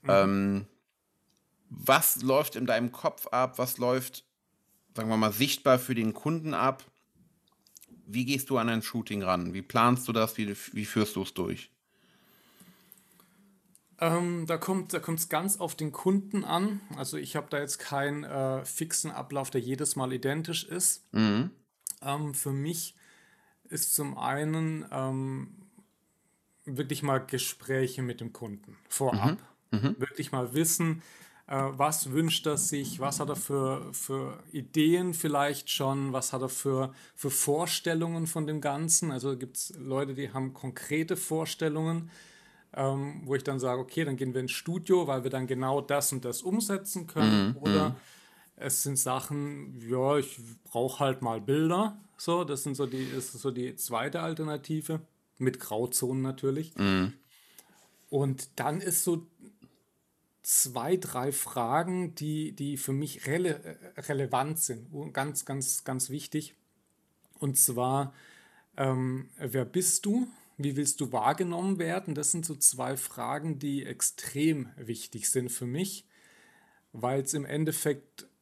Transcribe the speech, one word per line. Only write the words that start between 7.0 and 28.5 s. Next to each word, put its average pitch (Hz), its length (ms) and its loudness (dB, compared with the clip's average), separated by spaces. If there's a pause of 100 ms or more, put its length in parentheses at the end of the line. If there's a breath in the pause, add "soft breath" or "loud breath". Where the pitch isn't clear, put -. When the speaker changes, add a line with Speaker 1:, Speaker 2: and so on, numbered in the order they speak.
Speaker 2:
Wie 120 200 -2
gehst 135 240 0
du 131 80 2
an 120 120 2
ein 113 140 0
Shooting 104 400 -4
ran? 90 300 2
Wie 98 100 -4
planst 123 440 4
du 113 60 0
das? 110 240 2
Wie, 101 180 -2 (160)
wie 104 140 -4
führst 107 300 2
du's 95 180 -2
durch? 92 380 -4 (2250 soft breath)
Speaker 1:
Ähm, 170 480 2
da 170 100 0
kommt, 185 360 -2
da 165 60 0
kommt's 165 300 -4
ganz 175 300 0
auf 170 160 -4
den 156 160 -4
Kunden 196 520 2
an. 202 380 0 (140)
Also 139 220 -6
ich 139 180 -8
hab 147 140 -4
da 147 100 0
jetzt 139 200 -4
keinen, 143 440 -2
äh, 135 420 -2
fixen - 460 -2
Ablauf, 139 380 -4
der 131 120 0
jedes 135 340 -2
Mal 127 180 0
identisch 156 520 -2
ist. - 380 0 (100)
Speaker 2:
Mhm. 110 380 4 (500)
Speaker 1:
Ähm, 143 320 -4
für 135 180 -2
mich 151 440 -2 (720 soft breath)
ist - 260 0
zum 143 220 -2
einen, 156 720 0
ähm, 135 640 -4 (1120)
wirklich 135 380 -4
mal 135 160 2
Gespräche 131 840 -2
mit 120 180 -4
dem 113 140 -10
Kunden 104 440 -12 (120)